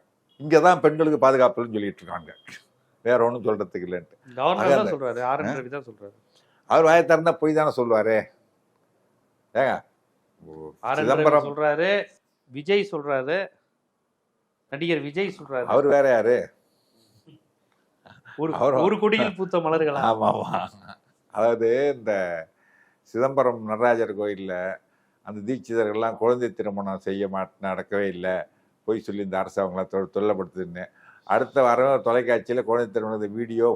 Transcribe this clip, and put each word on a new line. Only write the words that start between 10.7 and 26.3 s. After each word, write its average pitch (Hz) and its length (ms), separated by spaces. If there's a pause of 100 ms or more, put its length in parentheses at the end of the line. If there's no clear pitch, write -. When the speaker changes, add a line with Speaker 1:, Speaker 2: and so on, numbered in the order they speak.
Speaker 2:
ஆர் 127 180
என் 156 80
ரவி - 20
Speaker 1:
சிதம்பரம் 147 400
Speaker 2:
சொல்றாரு, 151 420 (600)
விஜய் 165 400
சொல்றாரு, 143 460 (1300)
நடிகர் 156 300
விஜய் 160 360
சொல்றாரு. 139 280
Speaker 1:
அவர் 135 220
வேற 139 220
யாரு? 120 280 (2000)
Speaker 2:
ஒரு, 156 160
Speaker 1:
அவரும் 131 340
Speaker 2:
ஒரு 208 120
கொடியில் 208 360
பூத்த 185 220
மலர்களா? 156 460
Speaker 1:
ஆமா, 110 260
ஆமா. 92 320 (720)
அதாவது, 113 380 (240)
இந்த 110 180 (1000)
சிதம்பரம் 127 520
நடராஜர் 110 520
கோயில்ல 98 380 (720)
அந்த 104 140
தீட்சிதர்கள்லாம் 113 800
குழந்தை 120 360